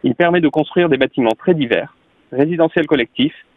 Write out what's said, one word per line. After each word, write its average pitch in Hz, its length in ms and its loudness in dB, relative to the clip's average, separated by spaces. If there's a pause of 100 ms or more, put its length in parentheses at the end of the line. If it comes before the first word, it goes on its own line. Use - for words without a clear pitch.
Il 127 140 0
permet 175 260 2
de 151 80 2
construire 160 400 -2
des 147 80 2
bâtiments 123 400 0
très - 160 0
divers, 117 420 -2 (360)
résidentiels 160 560 -2
collectifs 131 580 -2 (120)